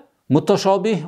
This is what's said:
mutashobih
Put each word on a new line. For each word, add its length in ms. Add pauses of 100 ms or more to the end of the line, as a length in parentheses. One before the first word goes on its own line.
(300)
mutashobih 680 (100)